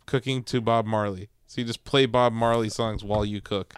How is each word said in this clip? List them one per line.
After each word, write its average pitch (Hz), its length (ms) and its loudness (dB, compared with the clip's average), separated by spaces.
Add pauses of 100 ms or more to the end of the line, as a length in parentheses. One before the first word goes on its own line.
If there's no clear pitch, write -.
Cooking 131 380 -2
to 123 180 -2
Bob 113 240 2
Marley. 104 440 -2 (180)
So - 140 -8
you 117 60 -4
just 113 180 -8
play 139 200 4
Bob 123 280 4
Marley 117 360 2
songs 107 340 -4
while 104 220 0
you 104 160 -6
cook. 98 360 -6